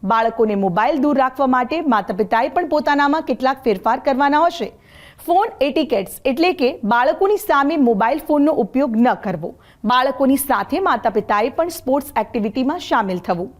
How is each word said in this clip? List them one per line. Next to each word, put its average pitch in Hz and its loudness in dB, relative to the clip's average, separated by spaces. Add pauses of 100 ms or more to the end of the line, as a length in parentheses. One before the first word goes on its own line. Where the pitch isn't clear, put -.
બાળકોને 226 2
મોબાઈલ 202 0
દૂર 285 2
રાખવા 262 0
માટે 254 0
માતા 226 0
પિતાએ 226 0
પણ 349 -2
પોતાનામાં 294 0
કેટલાક 262 -2
ફેરફાર 226 0
કરવાના 277 2
હશે. 339 -4 (540)
ફોન 359 2 (140)
એટિકેટ્સ 254 0 (120)
એટલે 311 2
કે 285 -2
બાળકોની 277 2
સામે 285 0
મોબાઈલ 233 2
ફોનનો 294 2
ઉપયોગ 247 0
ન 233 4
કરવો. 175 -8 (300)
બાળકોની 262 2
સાથે 262 -2
માતા 330 0
પિતાએ 208 0
પણ 330 -2
સ્પોર્ટ્સ 277 -4
એક્ટિવિટીમાં 233 -2
સામેલ 208 -2
થવું. 180 -4